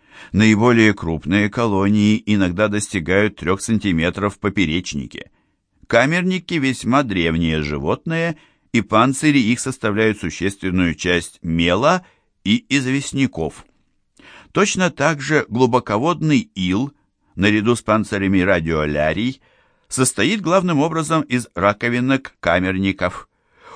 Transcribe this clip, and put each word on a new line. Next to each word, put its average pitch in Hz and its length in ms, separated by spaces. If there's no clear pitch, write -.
Наиболее 110 600
крупные 87 560
колонии 104 760
иногда 98 420
достигают 101 720
трех 95 240
сантиметров 98 720
в - 40
поперечнике. 82 920
Камерники 175 680
весьма 135 480
древние 82 580
животные, 113 760
и 117 80
панцири 135 580
их 117 200
составляют 110 600
существенную 90 760
часть 87 460
мела 92 640
и 113 260
известняков. 131 960
Точно 185 400
так 147 300
же 143 280
глубоководный 127 1040
ил – 98 380
наряду 107 400
с - 60
панцирями 98 580
радиолярий, 80 1040
состоит 196 540
главным 175 380
образом 160 420
из 123 340
раковинок 120 840
камерников. 92 920